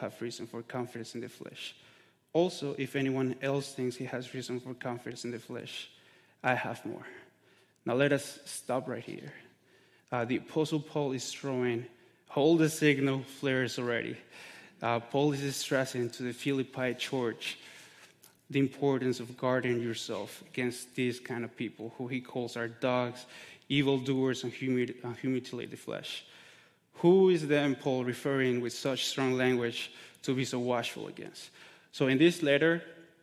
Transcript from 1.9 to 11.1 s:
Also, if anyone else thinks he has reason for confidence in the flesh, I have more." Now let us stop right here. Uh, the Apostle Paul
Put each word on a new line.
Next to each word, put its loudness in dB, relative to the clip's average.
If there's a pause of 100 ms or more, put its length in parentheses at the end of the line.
Also, 2
if -4
anyone 2
else -2
thinks -2
he -8
has -8
reason -4
for -10
confidence -8
in -6
the -6
flesh, -10 (520)
I 4
have -4
more." -8 (800)
Now 2
let 4
us -2
stop -4
right -6
here. -12 (760)
Uh, 0
the 0
Apostle 0
Paul -2